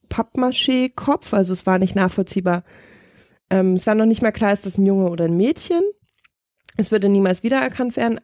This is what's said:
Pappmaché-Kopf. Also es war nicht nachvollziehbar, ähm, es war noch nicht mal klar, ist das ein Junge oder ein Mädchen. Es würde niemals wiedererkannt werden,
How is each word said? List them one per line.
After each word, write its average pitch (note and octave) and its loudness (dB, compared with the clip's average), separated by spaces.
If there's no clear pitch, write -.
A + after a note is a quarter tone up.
Pappmaché-Kopf. B3+ -2
Also F#3 0
es - -8
war F#3 2
nicht F#3+ 0
nachvollziehbar, F#3 -2
ähm, F#3 2
es F3+ -2
war G#3+ 2
noch A3 2
nicht A3+ 2
mal A3 2
klar, G#3 0
ist G3+ -4
das F#3+ -6
ein G3 4
Junge G3 2
oder E3+ -2
ein E3+ 0
Mädchen. E4 0
Es G#3 -2
würde G3+ 2
niemals G3 2
wiedererkannt B3 -2
werden, A#3 -2